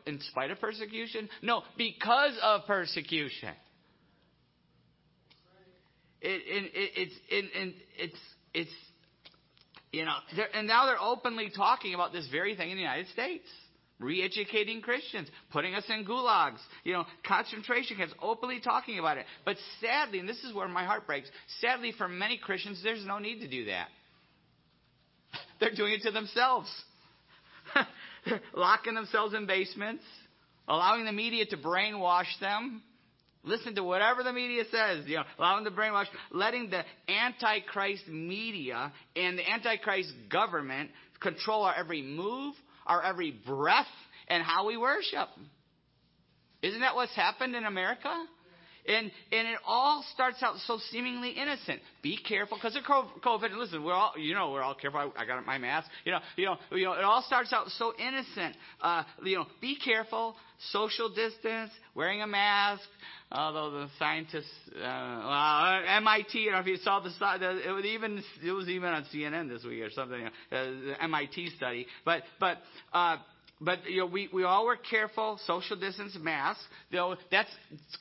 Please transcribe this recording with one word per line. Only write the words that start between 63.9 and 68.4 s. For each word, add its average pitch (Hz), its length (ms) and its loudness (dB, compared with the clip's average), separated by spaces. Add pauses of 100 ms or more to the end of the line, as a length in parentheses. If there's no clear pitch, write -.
scientists, 156 560 -2 (220)
uh, - 40 -10
well, 139 1080 2
M 214 200 6
I 214 140 6 (100)
T, 233 100 0
you 214 100 2
know, 190 80 4
if 185 80 -2
you 185 100 2
saw 196 220 4
the 180 100 -8
si-, 185 300 0
the, 185 280 -2
it 185 40 0
was 196 140 -2
even, 214 380 -4 (200)